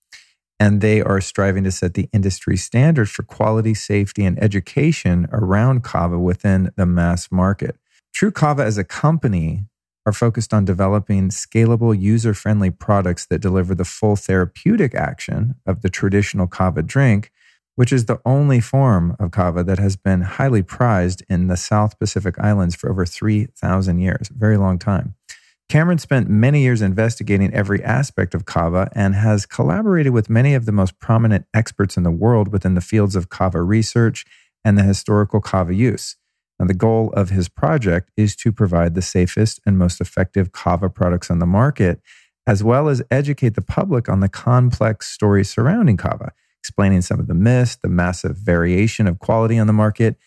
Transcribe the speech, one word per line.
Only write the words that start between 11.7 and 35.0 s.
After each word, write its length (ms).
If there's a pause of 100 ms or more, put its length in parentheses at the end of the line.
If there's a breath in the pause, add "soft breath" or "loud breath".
user-friendly 720
products 560
that 140
deliver 340
the 100
full 300
therapeutic 800
action 580 (140)
of 140
the 80
traditional 580
kava 340
drink, 500 (440 soft breath)
which 180
is 120
the 200
only 340
form 600
of 100
kava 340
that 140
has 180
been 260
highly 420
prized 640
in 160
the 120
South 420
Pacific 400
Islands 360
for 140
over 160
three 500
thousand 440
years, 320
a 80
very 180
long 220
time. 340 (560 loud breath)
Cameron 300
spent 280
many 360
years 180
investigating 720
every 300
aspect 500
of 120
kava 480
and 200
has 320
collaborated 640
with 160
many 280
of 100
the 60
most 260
prominent 560
experts 440
in 60
the 60
world 380
within 260
the 80
fields 340
of 140
kava 320
research 640 (400 soft breath)
and 100
the 80
historical 560